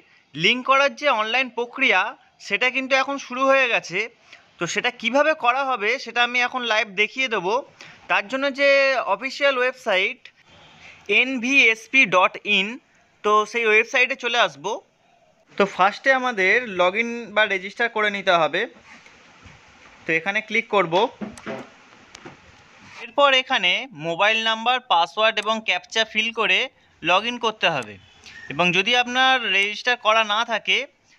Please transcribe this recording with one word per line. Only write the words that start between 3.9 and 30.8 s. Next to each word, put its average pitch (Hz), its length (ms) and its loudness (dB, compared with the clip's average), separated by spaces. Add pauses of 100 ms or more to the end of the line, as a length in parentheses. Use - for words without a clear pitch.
তো 170 80 -4
সেটা 208 240 -2
কিভাবে 269 440 0
করা 262 300 0
হবে, 240 340 -2
সেটা 240 260 -2
আমি 247 160 -2
এখন 247 220 -4
লাইভ 226 260 0
দেখিয়ে 214 400 -2
দেবো। 214 340 -2 (460)
তার 196 200 0
জন্য 269 260 -4
যে 277 400 4
অফিসিয়াল 254 640 -2
ওয়েবসাইট 247 680 -2 (800)
এনভিএসপি 247 1000 2
ডট 185 380 2
ইন, 208 340 -2 (440)
তো 208 240 2
সেই 233 200 -4
ওয়েবসাইটে 233 500 2
চলে 240 220 -4
আসবো। 185 440 -2 (760)
তো 202 100 2
ফার্স্টে 202 460 0
আমাদের 233 680 0
log 180 160 2
in 233 400 -6
বা 214 120 2
রেজিস্টার 196 420 -4
করে 214 220 0
নিতে 196 200 -4
হবে। 170 360 2 (1400)
তো 160 60 -2
এখানে 196 280 -2
ক্লিক 214 280 -4
করব। 190 400 0 (1900)
এরপর 262 320 4
এখানে 233 580 0
মোবাইল 185 520 0
নাম্বার, 226 360 -2
পাসওয়ার্ড 214 580 0
এবং 220 260 -2
ক্যাপচা 196 400 -2
ফিল 220 280 -4
করে 220 360 0 (340)
log 190 280 0
in 240 80 -6
করতে 220 300 -2
হবে। 110 300 -6 (500)
এবং 170 240 0
যদি 196 240 2
আপনার 247 560 2
রেজিস্টার 208 440 0
করা 220 280 2
না 214 200 -2
থাকে, 226 420 -2 (320)